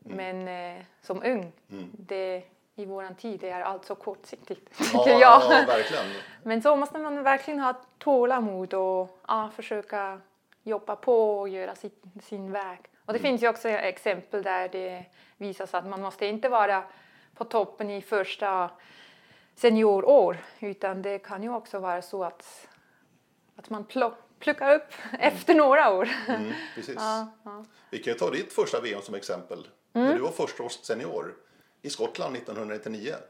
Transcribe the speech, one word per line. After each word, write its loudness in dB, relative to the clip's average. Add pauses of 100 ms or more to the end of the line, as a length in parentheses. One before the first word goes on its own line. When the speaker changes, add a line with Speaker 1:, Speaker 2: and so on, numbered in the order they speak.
(100)
Speaker 1:
Mm. -8
Speaker 2:
men, -10
eh, -20 (180)
som -8
ung, -4 (180)
Speaker 1:
Mm. -14
Speaker 2:
det, -8 (340)
i -12
våran -12
tid, -10
det -10
är -8
allt -8
så -10
kortsiktigt, -14
<laughs> -2
Speaker 1:
Ja, 4
Speaker 2:
tycker 8
jag. 8 (220)
Speaker 1:
ja, 8
verkligen. 0 (380)
Speaker 2:
Men -2
så 4
måste -4
man -6
verkligen 0
ha 0 (240)
tålamod 2
och, -2 (100)
ja, -2
försöka -8 (420)
jobba -6
på 2
och -6
göra -8
sitt, -16 (200)
sin -12
väg. -8 (280)
Och -6
det -2
Speaker 1:
Mm. -2
Speaker 2:
finns 0
ju 4
också -2
exempel -4
där -4
det -10 (320)
visar -10
sig -6
att -6
man -8
måste -6
inte -2
vara 2 (520)
på -10
toppen -4
i -10
första -2 (840)
seniorår, 6 (240)
utan -6
det -6
kan -12
ju -6
också -10
vara -4
så -8
att, -14 (880)
att -20
man -8
plo-, -4 (240)
pluckar 2
upp 0 (200)
Speaker 1:
Mm. -10
Speaker 2:
efter 4
några 8
år. 0 (200)
Speaker 1:
Mm, -4 (220)
precis. -12
Speaker 2:
Ja, -4 (180)
ja. -18 (260)
Speaker 1:
Vi -10
kan -4
ju -4
ta -2
ditt -6
första 0
V -6
M -8
som -12
exempel. -10 (240)
Speaker 2:
Mm. 2
Speaker 1:
När 2
du -2
var -4
första -6
års -10
senior -8 (480)
i -10
Skottland -6
nittonhundranittionio. -10 (140)